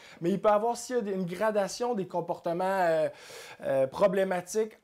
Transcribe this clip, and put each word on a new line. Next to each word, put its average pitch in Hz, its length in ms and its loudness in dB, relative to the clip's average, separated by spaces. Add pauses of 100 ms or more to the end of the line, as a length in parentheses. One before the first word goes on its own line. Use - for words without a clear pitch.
(220)
mais 165 80 0
il 196 100 2
peut 214 80 2
avoir, 220 300 4
s'il - 180 -6
y 240 40 2
a - 20 0
des, 202 100 -2
une 190 140 -2
gradation 208 680 -2
des 185 140 -4
comportements, 170 560 -2
euh, 170 460 2 (540)
euh, 135 240 2
problématiques 190 960 0